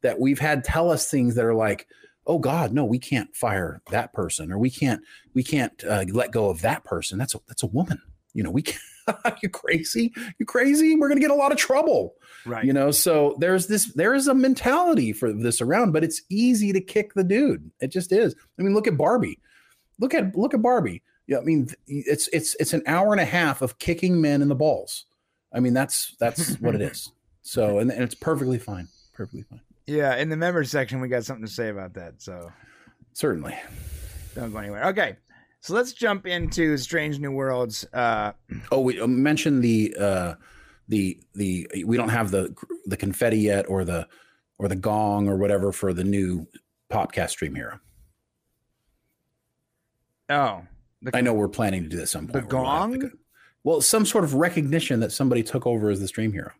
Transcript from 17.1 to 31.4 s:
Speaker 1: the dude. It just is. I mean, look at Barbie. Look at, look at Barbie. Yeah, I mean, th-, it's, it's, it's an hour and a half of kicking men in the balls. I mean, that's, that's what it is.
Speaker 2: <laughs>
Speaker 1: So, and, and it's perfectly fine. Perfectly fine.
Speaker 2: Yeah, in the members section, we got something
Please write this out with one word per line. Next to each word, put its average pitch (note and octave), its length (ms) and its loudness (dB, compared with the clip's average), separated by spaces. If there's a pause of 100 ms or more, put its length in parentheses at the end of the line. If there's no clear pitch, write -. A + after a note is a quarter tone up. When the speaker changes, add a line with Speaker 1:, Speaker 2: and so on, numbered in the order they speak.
Speaker 1:
the F#3+ 100 2
dude. G3 440 2 (120)
It C3+ 80 -4
just F3+ 240 -2
is. G3 220 4 (240)
I F3 40 -2
mean, G3 120 2
look G#3 120 2
at F#3+ 100 2
Barbie. D#3 440 2 (600)
Look B3+ 140 0
at, G3 220 0
look A3+ 180 0
at A3 80 2
Barbie. G#3 400 2 (260)
Yeah, C3+ 100 0
I - 40 -4
mean, D3 240 2
th-, - 100 -14 (100)
it's, C#3+ 460 -2
it's, - 280 -2
it's D#3 140 0
an D#3 120 0
hour F#3 260 4
and G3 80 2
a E3 40 4
half D#3 380 0
of B2+ 160 -4
kicking F3+ 420 2
men C#3+ 220 4
in C#3+ 60 4
the C#3+ 80 2
balls. C3+ 500 -2 (460)
I A#2+ 80 -2
mean, B2 140 4
that's, - 440 -2
that's A#2+ 420 -2
what A2+ 160 0
it G#2 40 -2
is. - 360 -8
Speaker 2:
<laughs> - 60 -20 (220)
Speaker 1:
So, G#2 360 2
and, A#2+ 100 2
and B2 120 -4
it's A#2+ 120 -4
perfectly C3+ 440 -2
fine. F2+ 280 -10 (280)
Perfectly - 280 -12
fine. - 180 -20 (280)
Speaker 2:
Yeah, C#3+ 260 2
in C#3 140 -2
the D#3 80 -4
members E3 340 0
section, C3 300 -2
we B2+ 80 -6
got A#2+ 160 -2
something A#2 200 -12